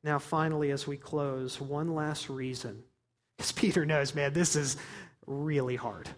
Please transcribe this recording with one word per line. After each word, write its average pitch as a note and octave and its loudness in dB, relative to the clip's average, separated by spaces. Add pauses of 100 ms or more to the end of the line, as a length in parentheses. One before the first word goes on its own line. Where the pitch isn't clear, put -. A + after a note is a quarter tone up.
Now, D3 2
finally, D#3 2
as C#3 -2
we C#3+ -4
close, C3+ -4
one D3 -2
last D3+ -2
reason. B2+ -6 (560)
'Cause - -2
Peter F3+ 4
knows, C#3+ 2
man, C#3+ 2
this E3 4
is C#3+ 2 (480)
really C#3 0
hard. G#2+ -6 (100)